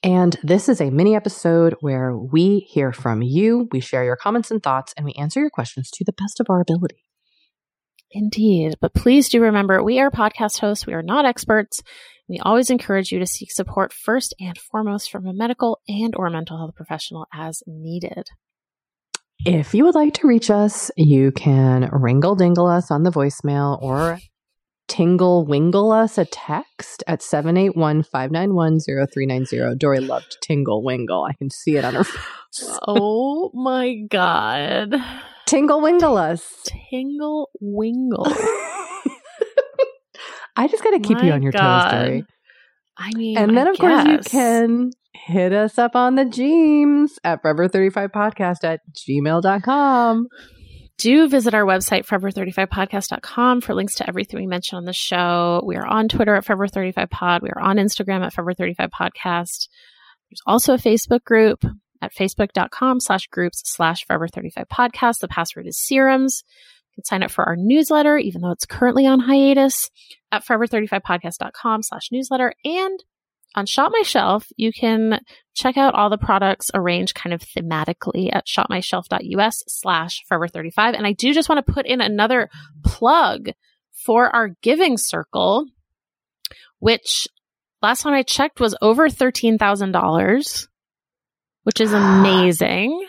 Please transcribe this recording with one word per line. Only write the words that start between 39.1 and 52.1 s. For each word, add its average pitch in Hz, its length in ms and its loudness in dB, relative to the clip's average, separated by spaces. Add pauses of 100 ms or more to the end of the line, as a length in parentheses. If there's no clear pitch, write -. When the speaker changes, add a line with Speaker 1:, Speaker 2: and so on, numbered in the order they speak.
Speaker 1:
I 247 120 2
just 427 160 -2
gotta 403 160 4
keep 214 180 2
Speaker 2:
My 208 60 2
Speaker 1:
you 170 80 6
on 139 100 2
your 135 80 0
Speaker 2:
God. 185 400 4
Speaker 1:
toes, 107 140 0
Dory. 131 200 -4 (720)
Speaker 2:
I 190 200 -12
mean, 226 200 -4
Speaker 1:
And 220 200 4
then, 269 100 4
Speaker 2:
I 370 40 2
Speaker 1:
of 381 80 -2
course, 320 280 4
you 302 120 2
Speaker 2:
guess. - 100 -8
Speaker 1:
can 233 600 2 (220)
hit 180 400 -2
us 214 240 0
up 240 200 2
on 247 180 4
the 269 100 4
Jeems 294 1000 2
at 170 180 -2
forever 160 240 2
thirty-five 190 460 0
podcast 208 500 -2
at 165 180 -2 (120)
gmail 147 500 -2
dot 190 220 0
com. 247 640 2 (720)
Speaker 2:
Do 294 300 6
visit 247 240 2
our 214 120 2
website, 190 400 0
forever 196 260 -2